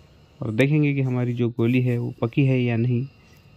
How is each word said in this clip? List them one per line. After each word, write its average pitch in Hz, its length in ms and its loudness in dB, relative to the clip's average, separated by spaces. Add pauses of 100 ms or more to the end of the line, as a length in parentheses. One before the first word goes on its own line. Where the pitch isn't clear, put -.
(400)
और 123 120 -6
देखेंगे 143 420 2
कि 139 80 -2
हमारी 123 320 -2
जो 120 160 0
गोली 120 320 0
है 123 160 0
वो 120 240 -6
पकी 127 240 0
है 131 160 2
या 120 160 0
नहीं। 123 280 0 (520)